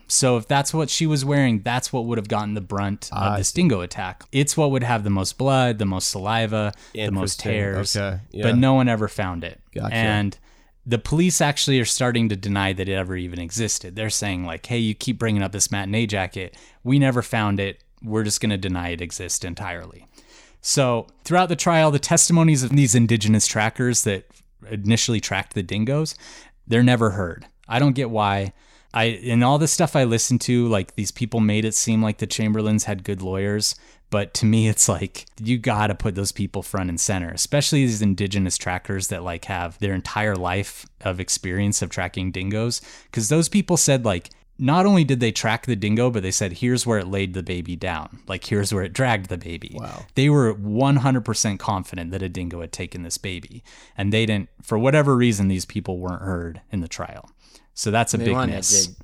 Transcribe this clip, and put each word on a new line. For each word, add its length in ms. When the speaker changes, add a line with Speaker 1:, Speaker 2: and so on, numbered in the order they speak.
Speaker 1:
So 300
if 100
that's 240
what 200
she 160
was 180
wearing, 360
that's 300
what 140
would 140
have 80
gotten 260
the 80
brunt 500
of 60
Speaker 2:
I 200
Speaker 1:
this 120
Speaker 2:
see. 120
Speaker 1:
dingo 200
attack. 400
It's 240
what 140
would 140
have 200
the 60
most 300
blood, 400
the 60
most 260
saliva, 600
the 160
most 340
Speaker 2:
Interesting. 100
Speaker 1:
hairs. 440
Speaker 2:
Okay. 220
Yeah. 120
Speaker 1:
But 140
no 180
one 120
ever 200
found 360
it. 160
Speaker 2:
Gotcha. 220
Speaker 1:
And 420
the 140
police 420
actually 380
are 60
starting 440
to 60
deny 360
that 160
it 60
ever 220
even 240
existed. 560
They're 160
saying, 340
like, 220
"Hey, 100
you 160
keep 240
bringing 240
up 120
this 180
matinee 340
jacket. 500
We 160
never 240
found 360
it. 240
We're 220
just 160
gonna 160
deny 320
it 120
exists 420
entirely." 640
So 460
throughout 260
the 60
trial, 360
the 80
testimonies 640
of 80
these 220
indigenous 540
trackers 560
that 220
initially 500
tracked 340
the 100
dingoes, 520
they're 160
never 280
heard. 360
I 120
don't 160
get 140
why. 440
I, 120
in 380
all 140
the 100
stuff 280
I 80
listened 380
to, 260
like, 280
these 160
people 280
made 240
it 100
seem 300
like 140
the 100
Chamberlains 560
had 220
good 160
lawyers, 540
but 260
to 100
me, 220
it's 220
like, 360
you 160
gotta 380
put 200
those 180
people 280
front 280
and 100
center, 300
especially 560
these 160
indigenous 560
trackers 500
that, 160
like, 220
have 340
their 140
entire 420
life 500
of 220
experience 600
of 80
tracking 420
dingoes, 500
'cause 160
those 180
people 300
said, 260
like, 260
not 260
only 200
did 160
they 100
track 340
the 120
dingo, 340
but 100
they 80
said, 240
"Here's 320
where 140
it 80
laid 260
the 80
baby 360
down. 500
Like, 180
here's 280
where 100
it 100
dragged 360
the 80
baby." 420
Speaker 2:
Wow. 340
Speaker 1:
They 160
were 240
one 440
hundred 240
percent 380
confident 520
that 100
a 80
dingo 320
had 120
taken 280
this 160
baby, 460
and 160
they 140
didn't, 220
for 160
whatever 380
reason, 320
these 180
people 320
weren't 240
heard 400
in 100
the 80
trial. 420
So 160
that's 240
a 40
Speaker 3:
They 80
Speaker 1:
big 80
Speaker 3:
wanted 240
Speaker 1:
miss. 300
Speaker 3:
to 60